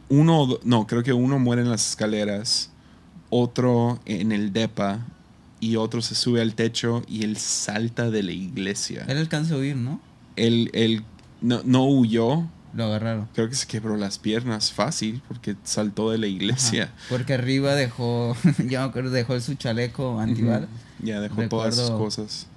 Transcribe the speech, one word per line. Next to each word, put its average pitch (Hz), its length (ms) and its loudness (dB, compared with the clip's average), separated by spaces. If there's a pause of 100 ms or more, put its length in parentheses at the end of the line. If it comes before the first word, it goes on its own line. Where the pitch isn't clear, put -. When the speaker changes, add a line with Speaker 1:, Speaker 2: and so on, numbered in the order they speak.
Speaker 1:
uno 156 320 6
o 139 80 4
do-, 123 160 0
no, 113 240 4
creo 117 160 0
que 131 80 0
uno 127 260 2
muere 120 240 2
en 120 80 2
las 110 200 -2
escaleras, 107 800 -2 (600)
otro 120 720 2
en 107 280 0
el 104 200 0
DEPA, 107 540 -2 (540)
y 113 160 0
otro 113 260 0
se 113 140 -4
sube 120 240 2
al 113 160 0
techo 117 500 0
y 110 160 -6
él 107 140 -2
salta 113 760 -2
de 107 140 2
la 87 80 -2
iglesia. 95 720 -6
Speaker 2:
Él 135 120 0
alcanza 160 360 0
a 135 40 0
huir, 139 180 -2
¿no? 123 240 -4 (360)
Speaker 1:
Él, 117 360 4
él 110 300 2 (380)
no, 120 240 0
no 127 200 6
huyó. 131 640 4 (260)
Speaker 2:
Lo 113 120 -4
agarraron. 107 500 -2
Speaker 1:
Creo 113 140 0
que 131 80 -6
se - 100 -4
quebró 107 300 -4
las 101 240 -4
piernas 110 520 -2
fácil 120 540 -2
porque 107 380 -8
saltó 107 480 -2
de 113 60 0
la 110 100 -2
iglesia. 107 560 0
Speaker 2:
Ajá, - 80 -10 (160)
porque 123 260 -2
arriba 135 400 2
dejó, 120 600 -2 (140)
<laughs> 139 80 0
yo 127 200 0
me 131 80 -2
acuerdo, 127 240 -4
dejó 123 300 0
su 123 140 -4
chaleco 120 680 -2
antibala. 110 460 2
Speaker 1:
Ujú. - 400 -12
Ya, 107 140 -4
dejó 104 280 -4
todas 113 260 0
sus 123 120 2
Speaker 2:
Recuerdo 110 180 0
Speaker 1:
cosas. 104 420 -8 (100)